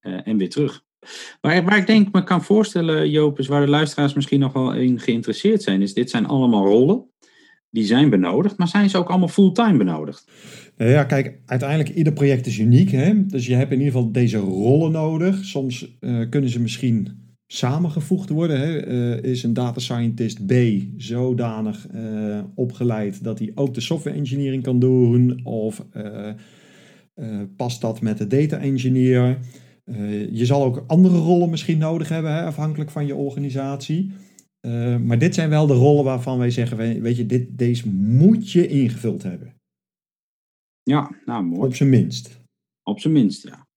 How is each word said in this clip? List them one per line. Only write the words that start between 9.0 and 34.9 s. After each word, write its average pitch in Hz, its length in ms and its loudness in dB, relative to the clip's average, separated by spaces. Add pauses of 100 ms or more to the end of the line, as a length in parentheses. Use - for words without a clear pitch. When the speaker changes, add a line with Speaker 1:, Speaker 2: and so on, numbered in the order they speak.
Speaker 1:
allemaal 180 200 2
fulltime 196 480 4
benodigd? 82 540 -2 (460)
Speaker 2:
Nou 117 140 2
ja, 143 140 4
kijk, 135 420 -2
uiteindelijk 143 500 -2
ieder 156 160 2
project 139 340 0
is 98 120 -4
uniek, 120 320 6
hè? 190 360 2
Dus 127 200 -4
je 123 80 0
hebt 131 180 2
in 131 60 0
ieder 139 140 0
geval 120 200 0
deze 110 260 2
rollen 113 540 2
nodig. 160 520 -2
Soms, 131 560 -8
eh, 120 280 -4
kunnen 135 220 0
ze 117 100 -4
misschien 113 600 -2 (260)
samengevoegd 165 840 -4
worden, 156 320 0
hè? 156 180 -2
Eh, 120 520 -2
is 123 120 -4
een 117 100 0
data 120 280 -4
scientist 117 680 -4
B 101 60 0 (440)
zodanig, 117 920 -4
eh, 107 540 -8 (120)
opgeleid 117 680 -4
dat 113 140 -6
hij 107 160 -8
ook 139 200 -4
de 117 60 -6
software 147 360 -6
engineering 135 460 -4
kan 127 160 0
doen? 123 680 4
Of, 110 460 -6
eh, 107 380 -12
eh, - 1120 -14 (160)
past 120 240 -8
dat 113 200 -4
met 107 180 -2
de 107 80 -4
data 151 320 0
engineer? 127 800 2 (460)
Eh, 104 500 -8
je 117 120 -2
zal 139 180 2
ook 127 220 -2
andere 175 320 4
rollen 170 320 2
misschien 160 280 -2
nodig 156 300 -2
hebben, 156 240 -4
hè, 165 120 -4
afhankelijk 151 460 -6
van 147 160 -6
je 139 80 -4
organisatie. 139 960 -6 (480)
Eh, 120 360 -2